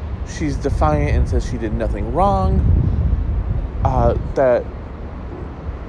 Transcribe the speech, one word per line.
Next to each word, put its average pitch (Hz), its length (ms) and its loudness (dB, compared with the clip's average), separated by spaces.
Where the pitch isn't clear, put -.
she's 147 300 -2
defiant 147 600 2
and 123 120 4
says 120 200 0
she 123 100 -4
did 110 160 -2
nothing 110 400 -2
wrong, 190 460 4
uh, 123 300 2
that 127 280 4